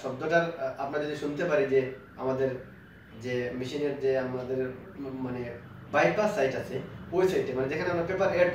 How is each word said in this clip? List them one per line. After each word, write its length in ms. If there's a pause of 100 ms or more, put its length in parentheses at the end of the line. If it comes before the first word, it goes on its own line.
শব্দটার, 380
আহ, 400
আমরা 220
যদি 120
শুনতে 300
পারি 200
যে 420 (100)
আমাদের 300 (720)
যে 320
মেশিনের 460
যে 180
আমাদের 540 (280)
ম-, 140
মানে 300 (480)
bypass 440
site 200
আছে, 240 (320)
ওই 160
সাইটে, 260
মানে 160
যেখানে 200
আমরা 180
paper 260
অ্যাড 220